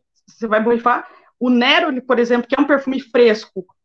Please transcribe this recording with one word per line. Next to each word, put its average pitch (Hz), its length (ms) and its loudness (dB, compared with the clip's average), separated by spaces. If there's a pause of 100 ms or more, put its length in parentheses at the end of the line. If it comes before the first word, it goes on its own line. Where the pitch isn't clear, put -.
(260)
você 220 200 -12
vai 214 160 0
borrifar. 240 460 -2 (320)
O 254 100 0
Neroli, 262 500 0
por 240 180 -2
exemplo, 240 280 0
que - 80 -6
é 269 60 0
um 285 60 0
perfume 269 340 -2
fresco 220 680 0 (180)